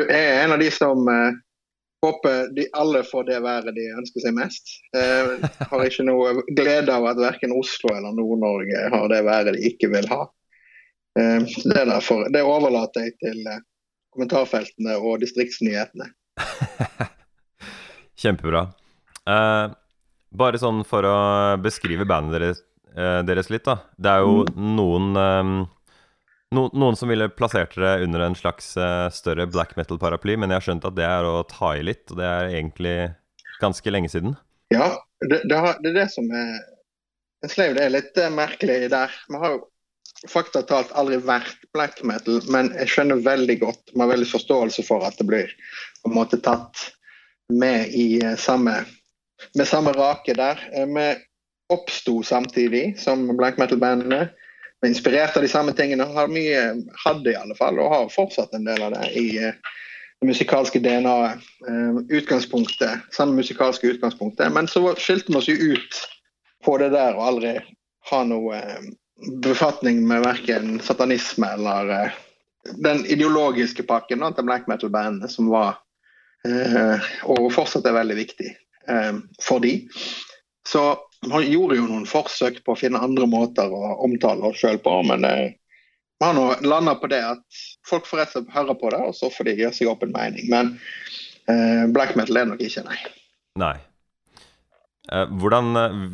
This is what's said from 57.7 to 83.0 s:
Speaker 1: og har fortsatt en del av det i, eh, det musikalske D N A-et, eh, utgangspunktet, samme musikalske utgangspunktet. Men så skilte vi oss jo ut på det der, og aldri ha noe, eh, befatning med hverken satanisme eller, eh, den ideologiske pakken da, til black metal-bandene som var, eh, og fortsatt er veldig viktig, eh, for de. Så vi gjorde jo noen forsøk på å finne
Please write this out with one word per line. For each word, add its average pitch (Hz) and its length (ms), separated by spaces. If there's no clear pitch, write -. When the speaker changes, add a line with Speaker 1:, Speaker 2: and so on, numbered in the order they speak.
Speaker 1:
og 143 140
har 127 160
fortsatt 190 460
en 110 100
del 110 180
av 104 100
det 107 220
i, 113 220
eh, 110 160
det 131 80
musikalske 127 500
D 120 80
N 123 180
A-et, 120 320
eh, 117 320
utgangspunktet, 123 840
samme 143 240
musikalske 127 560
utgangspunktet. 123 580
Men 156 160
så 180 300
skilte 190 320
vi 160 80
oss 131 120
jo 156 60
ut - 340
på 139 140
det 139 140
der, 131 220
og 110 200
aldri 117 260
ha 131 140
noe, 113 300
eh, 104 260
befatning 127 640
med 120 160
hverken 113 560
satanisme 127 720
eller, 101 380
eh, 104 40
den 147 240
ideologiske 147 840
pakken 120 340
da, 156 120
til 127 120
black 123 220
metal-bandene 107 640
som 113 180
var, 110 300
eh, 120 540
og 123 280
fortsatt - 340
er 120 60
veldig 110 240
viktig, 113 340
eh, 110 240
for 131 200
de. 120 280
Så 147 320
vi 143 320
gjorde 165 220
jo 120 100
noen 110 180
forsøk 131 600
på 120 100
å - 40
finne 127 220